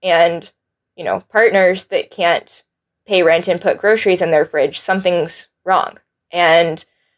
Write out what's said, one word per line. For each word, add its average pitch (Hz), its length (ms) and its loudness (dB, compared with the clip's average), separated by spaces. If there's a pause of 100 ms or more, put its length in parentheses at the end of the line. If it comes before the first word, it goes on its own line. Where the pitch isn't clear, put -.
and, 170 480 0 (460)
you 175 80 -14
know, - 160 -4 (100)
partners 190 560 2
that - 240 -6
can't - 520 -4 (440)
pay 185 160 0
rent 165 260 2
and 175 120 -2
put 180 180 -2
groceries 208 420 0
in 165 100 -2
their 156 140 2
fridge, 143 340 -2
something's 180 720 -4 (160)
wrong. 180 340 -2 (320)
And 170 540 0 (320)